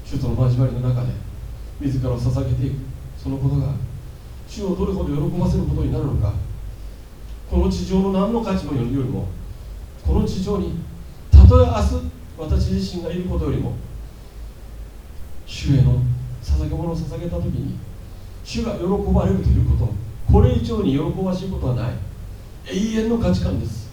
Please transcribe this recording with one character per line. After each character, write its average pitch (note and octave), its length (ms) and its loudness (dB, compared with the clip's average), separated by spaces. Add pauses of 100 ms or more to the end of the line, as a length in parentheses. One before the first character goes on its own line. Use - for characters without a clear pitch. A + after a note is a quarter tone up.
主 C#3 140 -6
と B2+ 100 -2
の B2 160 0
交 B2 160 2
わ C3 80 4
り A#2+ 60 -2
の B2 60 -2
中 B2 220 0
で、 B2+ 60 -2 (720)
自 C3 240 -2
ら B2 60 -2
を A#2+ 100 -2
捧 B2+ 280 0
げ B2+ 60 2
て B2 120 0
い - 40 -2
く、 - 60 -4 (440)
そ C3+ 100 -6
の C3+ 80 -4
こ C3+ 100 0
と C#3+ 80 2
が、 - 160 0 (720)
主 G#3+ 180 -10
を F3 120 -2
ど G3 100 -2
れ G3 60 -2
ほ F#3 100 -2
ど C#3+ 280 -2
喜 - 80 -4
ば - 120 2
せ - 60 2
る - 80 0
こ C#3+ 100 0
と C#3 80 0
に B2+ 100 0
な - 60 0
る D3 80 -2
の - 100 -2
か。 - 160 2 (1160)
こ F#3 60 0
の F#3 140 4
地 - 160 -4
上 F#3+ 140 2
の G3 120 2
何 G#3 200 2
の A#3 100 0
価 G3 120 -2
値 D#3 120 -2
も D3+ 80 -4
よ A#2+ 100 0
り A#2+ 100 -2
も、 F#2+ 320 -2 (800)
こ - 60 2
の G#3 120 4
地 - 180 -2
上 G3+ 160 0
に、 - 200 -4 (540)
た - 140 12
と B3 160 12
え B3+ 40 8
明 - 60 0
日、 G#3 80 0 (580)
私 F#3 340 0
自 F#3+ 260 -2
身 E3+ 40 -6
が E3 80 -4
い F3 60 -4
る F3+ 80 -4
こ - 140 -2
と D#3 80 0
よ C3 60 0
り B2 80 0
も、 - 120 -4 (1700)
主 - 280 0
へ B2 80 6
の - 160 6 (440)
捧 D#3 260 0
げ D3+ 80 -4
物 E3+ 160 -4
を E3 40 -4
捧 E3 220 -6
げ F3 80 -6
た F3 100 -4
時 F3+ 100 -2
に、 - 300 -4 (680)
主 A#3 180 -6
が G#3+ 120 -2
喜 E3+ 100 -6 (280)
ば F#3+ 120 4
れ F#3+ 80 4
る F#3+ 60 2
と - 100 2
い - 180 4
う - 40 0
こ - 160 4
と、 - 220 -4 (220)
こ G#3+ 120 10
れ B3 120 6
以 A#3 100 0
上 A3+ 180 -2
に C3+ 100 2
喜 C#3 60 2 (240)
ば F3+ 120 0
し F#3+ 120 -6
い F#3+ 40 -6
こ - 80 -4
と C3+ 100 -2
は B2 60 0
な - 140 -2
い。 - 40 -4 (800)
永 A3 340 0
遠 A3+ 40 0
の A#3 100 2
価 F3+ 140 2
値 F3+ 80 2
観 F3+ 180 0
で - 80 -4
す。 - 260 -8